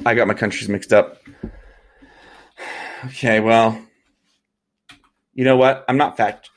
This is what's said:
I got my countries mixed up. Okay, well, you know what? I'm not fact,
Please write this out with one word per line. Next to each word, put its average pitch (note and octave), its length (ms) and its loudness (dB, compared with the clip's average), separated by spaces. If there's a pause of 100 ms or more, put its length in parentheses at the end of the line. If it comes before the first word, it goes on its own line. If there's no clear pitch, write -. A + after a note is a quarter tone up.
I A#2 80 2
got A2+ 140 0
my G#2+ 60 -2
countries G#2+ 340 -6
mixed G2+ 240 -4
up. - 260 2 (1900)
Okay, A#2 340 0
well, A2+ 400 2 (1500)
you B2+ 120 -4
know C3 120 4
what? C3 320 2
I'm B2+ 80 0
not C#3+ 200 0
fact, - 400 -4